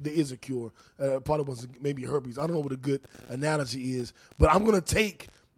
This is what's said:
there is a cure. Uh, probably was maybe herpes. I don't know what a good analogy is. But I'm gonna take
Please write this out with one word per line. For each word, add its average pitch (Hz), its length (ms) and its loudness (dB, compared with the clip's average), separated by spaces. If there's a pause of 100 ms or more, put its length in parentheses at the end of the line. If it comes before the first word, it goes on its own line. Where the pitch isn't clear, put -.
there 151 140 -6
is 147 180 0
a 123 60 -12
cure. 120 340 -6 (260)
Uh, 135 220 0
probably 151 240 -2
was 127 240 -10 (100)
maybe 139 260 -4
herpes. 127 340 -4
I 147 80 -2
don't 170 80 -2
know 160 60 -2
what 139 120 -4
a 131 40 -6
good 135 260 -2 (260)
analogy 131 680 -2
is. 120 180 -6 (240)
But 156 120 8
I'm 185 140 6
gonna 214 160 6
take - 480 0 (280)